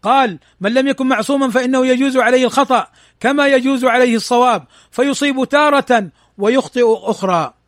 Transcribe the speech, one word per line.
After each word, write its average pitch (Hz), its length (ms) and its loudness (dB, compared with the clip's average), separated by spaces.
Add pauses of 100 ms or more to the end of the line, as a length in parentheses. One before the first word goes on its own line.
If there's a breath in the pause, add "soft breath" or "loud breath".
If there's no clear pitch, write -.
قال: 233 360 0 (220 soft breath)
"من 208 140 -4
لم 262 140 0
يكن 269 180 -2
معصوما 262 440 0
فإنه 254 360 0
يجوز 262 300 0
عليه 254 280 2
الخطأ 240 420 0 (340 soft breath)
كما 277 260 0
يجوز 262 380 0
عليه 247 320 2
الصواب، 240 480 0 (260 soft breath)
فيصيب 269 540 -2
تارة 269 640 0 (300)
ويخطئ 247 480 -2
أخرى". 190 680 -2 (140)